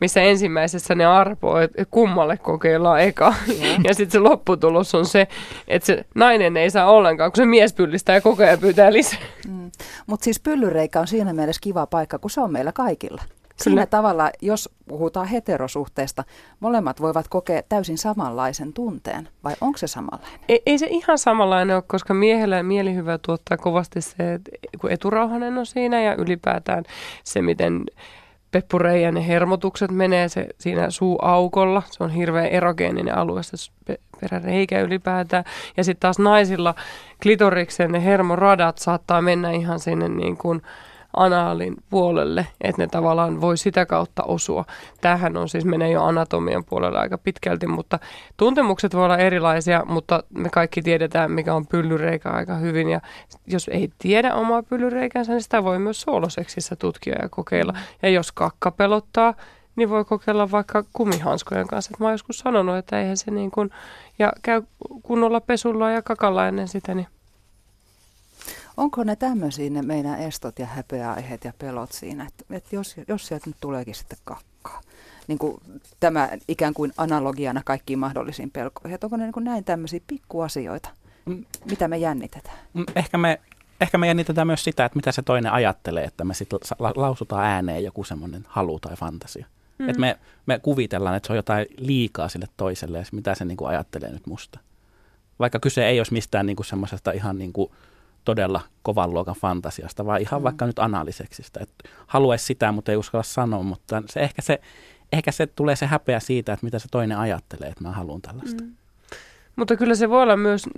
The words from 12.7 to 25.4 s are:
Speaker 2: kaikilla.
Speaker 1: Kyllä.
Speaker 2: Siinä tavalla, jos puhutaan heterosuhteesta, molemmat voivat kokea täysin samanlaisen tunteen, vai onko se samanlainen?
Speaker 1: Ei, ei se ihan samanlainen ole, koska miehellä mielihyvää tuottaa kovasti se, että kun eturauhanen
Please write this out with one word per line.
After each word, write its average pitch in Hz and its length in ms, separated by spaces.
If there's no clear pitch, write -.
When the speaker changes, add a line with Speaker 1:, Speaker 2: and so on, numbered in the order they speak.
Speaker 2:
kaikilla. - 560
Speaker 1:
Kyllä. - 360
Speaker 2:
Siinä 196 220
tavalla, 190 440
jos 208 280
puhutaan 165 380
heterosuhteesta, 143 960
molemmat 220 400
voivat 160 280
kokea 180 400
täysin 180 300
samanlaisen 151 720
tunteen, 180 560
vai 147 160
onko 277 180
se - 80
samanlainen? - 640
Speaker 1:
Ei, 233 180
ei 285 120
se 302 120
ihan 339 280
samanlainen 190 580
ole, 185 100
koska 190 280
miehellä 208 480
mielihyvää 185 560
tuottaa - 380
kovasti 175 440
se, 175 340
että 175 160
kun - 120
eturauhanen 226 680